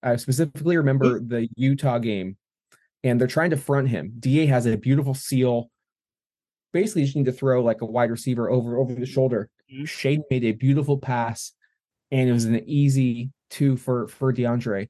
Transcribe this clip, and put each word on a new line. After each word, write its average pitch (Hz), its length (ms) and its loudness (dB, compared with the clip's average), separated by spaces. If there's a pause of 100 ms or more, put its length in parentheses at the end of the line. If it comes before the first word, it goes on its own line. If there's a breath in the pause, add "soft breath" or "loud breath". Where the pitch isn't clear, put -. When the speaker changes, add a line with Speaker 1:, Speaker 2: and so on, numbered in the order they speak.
Speaker 1:
I 123 140 2
specifically 147 600 0
remember 135 440 4
Speaker 2:
Mm-hmm. 117 80 -8
Speaker 1:
the 117 260 -2
Utah 135 440 0
game, 98 380 -4 (680 soft breath)
and 123 160 2
they're 127 80 2
trying 165 220 0
to 156 60 0
front 139 320 0
him. 101 300 -4
D 135 220 2
A 156 60 4
has 123 200 2
a 113 100 2
beautiful 135 380 0
seal. 127 560 0 (1000)
Basically, 180 300 0
you 139 40 2
just 139 100 -2
need 143 100 2
to 127 60 0
throw, 127 300 2
like, 113 200 0
a 117 40 -6
wide 117 240 0
receiver 117 400 -2
over, 120 280 0
over 127 180 -2
the 123 100 -6
shoulder. 117 420 0 (240)
Speaker 2:
Mm-hmm. 135 120 -10
Speaker 1:
Shaedon 151 440 -2
made 127 160 0
a 110 60 2
beautiful 139 480 2
pass, 117 540 -6 (580)
and 131 180 2
it 123 40 2
was 117 140 2
an 113 220 -2
easy 135 600 0 (180)
two 139 280 0
for, 123 320 -4
for 131 240 -2
DeAndre. 117 580 -2